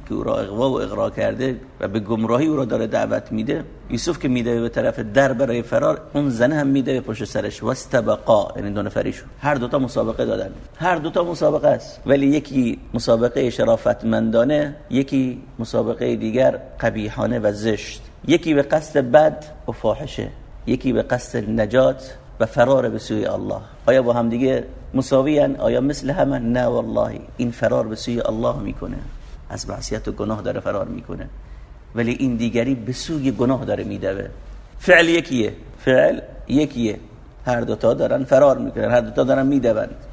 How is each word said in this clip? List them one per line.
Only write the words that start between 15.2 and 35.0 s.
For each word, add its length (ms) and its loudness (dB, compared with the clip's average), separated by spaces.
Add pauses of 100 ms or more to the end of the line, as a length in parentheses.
مسابقه 580 -2
دیگر 420 2 (220)
قبیحانه 580 -2
و 140 0
زشت. 500 -2 (240)
یکی 280 4
به 80 4
قصد 360 0
بد 460 4 (240)
و 40 -6
فاحشه، 560 -4 (380)
یکی 260 0
به 100 2
قصد 480 -4
نجات 640 2 (260)
و 60 2
فرار 420 4
به 100 -4
سوی 280 -4
الله. 340 -4 (260)
آیا 160 6
با 100 2
هم 160 2
دیگه 360 0 (300)
مساویان؟ 640 2
آیا 240 2
مثل 300 -2
همن؟ 420 0
نه 120 2
والله. 560 -2 (160)
این 140 -2
فرار 380 0
به 80 -6
سوی 240 -4
الله 360 -2
می‌کنه، 400 -8 (540)
از 200 -8
معصیت 380 -6
و 40 -6
گناه 300 -4
داره 180 -4
فرار 280 -4
می‌کنه، 400 -10 (640)
ولی 240 0
این 180 0
دیگری 380 0
به 180 -6
سوی 380 -2
گناه 340 0
داره 200 -2
می‌دوه. 440 -6 (500)
فعل 300 6